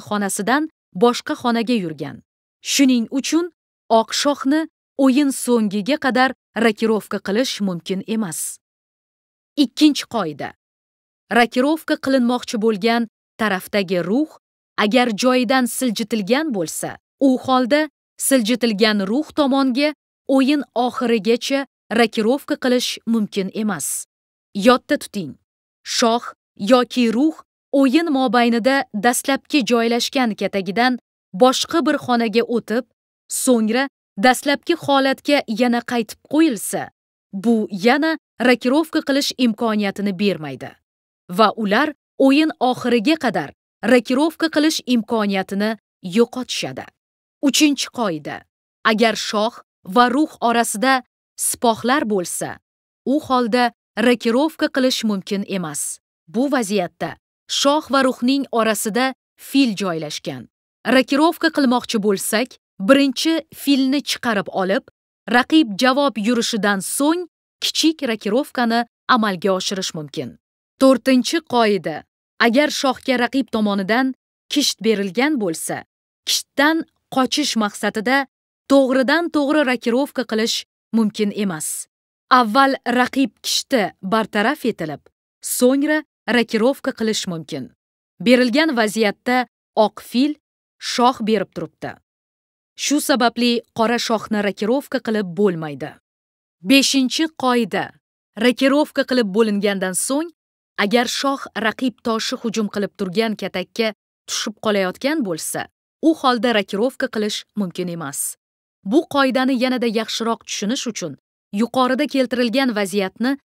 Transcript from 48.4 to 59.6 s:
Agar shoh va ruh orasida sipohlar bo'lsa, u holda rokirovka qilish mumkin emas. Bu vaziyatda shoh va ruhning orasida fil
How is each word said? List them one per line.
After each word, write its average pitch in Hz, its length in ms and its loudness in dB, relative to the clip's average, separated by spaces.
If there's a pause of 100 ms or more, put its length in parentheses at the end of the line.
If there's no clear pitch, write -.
Agar 220 300 4
shoh 214 400 -4 (400)
va 247 140 8
ruh 302 300 0
orasida 233 640 0 (360)
sipohlar 240 680 0
bo'lsa, 175 480 -4 (480)
u 277 140 0
holda 247 520 0 (260)
rokirovka 247 680 2
qilish 254 360 0
mumkin 202 440 -4
emas. 170 520 -8 (300)
Bu 254 220 -2
vaziyatda 190 640 -4 (320)
shoh 285 420 0
va 269 120 2
ruhning 262 480 0
orasida 226 640 0 (220)
fil 262 400 0